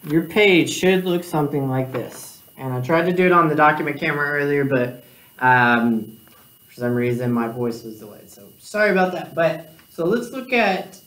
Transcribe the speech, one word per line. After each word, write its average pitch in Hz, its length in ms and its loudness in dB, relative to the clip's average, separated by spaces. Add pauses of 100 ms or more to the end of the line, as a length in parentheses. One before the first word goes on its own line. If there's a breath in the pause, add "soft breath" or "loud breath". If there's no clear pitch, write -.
your 160 140 2
page 185 480 4
should 185 340 2
look 175 180 -2
something 143 460 -2
like 131 240 -2
this. - 480 -10 (160)
And 131 160 -8
I 127 80 -4
tried 165 260 0
to 185 60 0
do 180 140 2
it 175 60 4
on 170 160 4
the 143 60 0
document 151 460 2
camera 147 280 -2
earlier, 143 360 0
but, 127 400 -2 (340 loud breath)
um, 120 800 2 (500)
for - 60 -20
some 123 220 -4
reason 120 360 -2
my 117 160 -2
voice 117 380 -6
was 110 140 -14
delayed. 104 320 -20
So 101 180 -20 (100)
sorry 208 320 0
about 185 220 2
that. 160 220 -10
But 160 380 -2 (180)
so 165 160 -4
let's 233 240 0
look 254 220 -8
at 196 540 -2